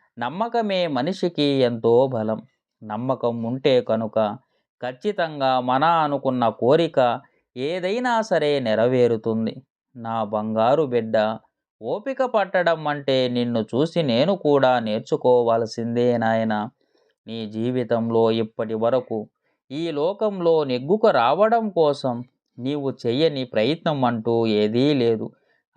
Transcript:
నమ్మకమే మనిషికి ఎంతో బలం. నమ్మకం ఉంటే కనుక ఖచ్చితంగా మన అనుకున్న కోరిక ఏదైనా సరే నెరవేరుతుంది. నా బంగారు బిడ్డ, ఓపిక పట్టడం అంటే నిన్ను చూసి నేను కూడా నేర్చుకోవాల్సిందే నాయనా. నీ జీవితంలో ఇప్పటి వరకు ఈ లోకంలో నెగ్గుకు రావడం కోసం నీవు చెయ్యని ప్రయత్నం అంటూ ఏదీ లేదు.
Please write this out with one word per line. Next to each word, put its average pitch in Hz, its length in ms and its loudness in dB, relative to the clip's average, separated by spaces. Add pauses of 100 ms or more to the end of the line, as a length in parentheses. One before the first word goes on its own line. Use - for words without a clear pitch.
(180)
నమ్మకమే 190 680 -2
మనిషికి 160 560 -2
ఎంతో 123 640 2
బలం. 110 360 -4 (420)
నమ్మకం 117 580 -4
ఉంటే 127 380 2
కనుక 110 580 -2 (440)
ఖచ్చితంగా 139 760 -2
మన 127 240 0
అనుకున్న 143 640 2
కోరిక 131 720 2 (360)
ఏదైనా 185 640 -2
సరే 151 400 0
నెరవేరుతుంది. 113 960 2 (400)
నా 113 280 -4
బంగారు 110 580 0
బిడ్డ, 113 560 0 (440)
ఓపిక 214 400 -6
పట్టడం 185 680 0
అంటే 135 400 0
నిన్ను 120 320 -2
చూసి 131 420 -2
నేను 143 340 2
కూడా 135 420 2
నేర్చుకోవాల్సిందే 117 1400 0
నాయనా. 113 520 -2 (560)
నీ 113 200 -10
జీవితంలో 113 840 0
ఇప్పటి 113 440 -2
వరకు 113 540 -2 (420)
ఈ 160 200 -6
లోకంలో 170 720 0
నెగ్గుకు 143 460 2
రావడం 196 580 2
కోసం 135 560 0 (340)
నీవు 139 340 -4 (140)
చెయ్యని 135 380 0
ప్రయత్నం 135 600 0
అంటూ 117 420 0
ఏదీ 110 480 2
లేదు. 117 360 0 (460)